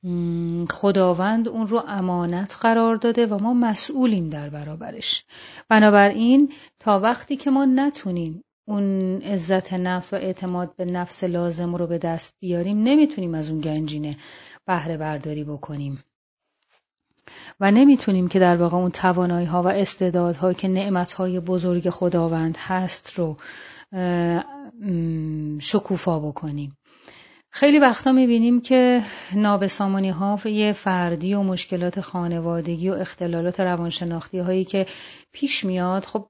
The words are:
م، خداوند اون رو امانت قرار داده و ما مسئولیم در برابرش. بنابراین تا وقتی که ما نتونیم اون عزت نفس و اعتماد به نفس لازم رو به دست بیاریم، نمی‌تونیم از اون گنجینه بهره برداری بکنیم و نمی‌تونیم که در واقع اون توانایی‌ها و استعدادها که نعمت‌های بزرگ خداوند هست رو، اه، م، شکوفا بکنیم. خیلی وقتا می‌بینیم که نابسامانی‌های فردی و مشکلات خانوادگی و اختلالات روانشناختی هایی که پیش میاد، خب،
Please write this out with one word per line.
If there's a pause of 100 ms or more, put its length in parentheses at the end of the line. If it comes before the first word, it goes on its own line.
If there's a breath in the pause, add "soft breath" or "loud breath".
م،
خداوند
اون
رو
امانت
قرار
داده
و
ما
مسئولیم
در
برابرش. (440 loud breath)
بنابراین (260 loud breath)
تا
وقتی
که
ما
نتونیم (200)
اون
عزت
نفس
و
اعتماد
به
نفس
لازم
رو
به
دست
بیاریم،
نمی‌تونیم
از
اون
گنجینه (500 loud breath)
بهره
برداری
بکنیم (1600 loud breath)
و
نمی‌تونیم
که
در
واقع
اون
توانایی‌ها
و
استعدادها
که
نعمت‌های
بزرگ
خداوند
هست
رو، (560 loud breath)
اه، (360)
م،
شکوفا
بکنیم. (720 loud breath)
خیلی
وقتا
می‌بینیم
که (320 loud breath)
نابسامانی‌های
فردی
و
مشکلات
خانوادگی
و
اختلالات
روانشناختی
هایی
که (460 loud breath)
پیش
میاد،
خب،